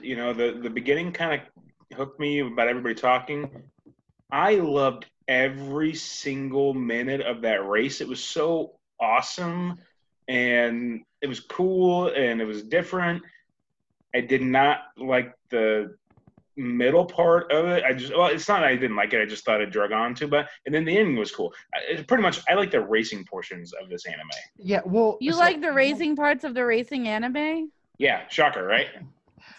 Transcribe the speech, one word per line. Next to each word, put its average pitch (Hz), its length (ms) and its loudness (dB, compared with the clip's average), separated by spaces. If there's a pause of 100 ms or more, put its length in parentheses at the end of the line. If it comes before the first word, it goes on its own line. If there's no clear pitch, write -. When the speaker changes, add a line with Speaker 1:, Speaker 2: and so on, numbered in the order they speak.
Speaker 1:
you 127 120 -6
know, 120 160 -2
the, 117 300 0
the 120 80 -6
beginning 139 420 -2
kinda 160 300 -4 (540)
hooked 135 240 -8
me 147 220 -2
about 120 260 0
everybody 123 260 -2
talking. 135 560 0 (840)
I 190 240 4
loved 143 520 0 (200)
every 139 680 0
single 139 800 -2
minute 127 480 -2
of 117 200 -4
that 107 240 0
race. 110 360 0
It - 60 -6
was 123 160 -8
so 160 500 -2 (260)
awesome, 170 760 -2 (500)
and 120 760 0 (200)
it 143 60 -6
was 123 120 -6
cool, 180 720 2
and 120 320 0
it 110 40 -2
was 107 160 -6
different. 175 640 -2 (880)
I 123 80 2
did 127 200 2
not 135 380 4 (180)
like 127 360 0 (160)
the 110 460 2 (640)
middle 127 480 2
part 170 460 4
of 156 160 2
it. 175 160 2
I 131 100 2
just, 127 220 -6
well, 175 120 6
it's 151 200 0
not 202 120 4
that 156 80 4
I 127 80 4
didn't 123 220 -2
like 107 160 0
it. 113 80 2
I 107 40 2
just 107 200 -10
thought 107 160 2
it 98 100 -4
drug 104 200 0
on 113 220 0
too 147 140 -6
much. 143 200 2 (180)
And 147 100 -2
then 160 100 2
the 170 120 2
ending 190 180 4
was 107 160 -2
cool. 87 220 -6 (200)
I, - 200 -4
it 156 140 -8
pretty 240 160 4
much, - 260 0
I 165 60 6
like 196 160 0
the 123 100 2
racing 107 440 -2
portions 90 560 -12
of 92 80 -18
this 87 160 -12
anime. 80 140 -12 (380)
Speaker 2:
Yeah, 190 280 -2
well, 220 360 2
Speaker 3:
You 294 120 0
Speaker 2:
so 339 60 0
Speaker 3:
like 349 220 4
the 320 100 -2
racing 285 440 2
parts 294 280 0
of 285 100 -6
the 247 120 0
racing 240 420 0
anime? 294 640 -4 (280)
Speaker 1:
Yeah, 127 280 0
shocker, 113 380 0
right? 113 300 2
Speaker 3:
It's - 500 -20 (140)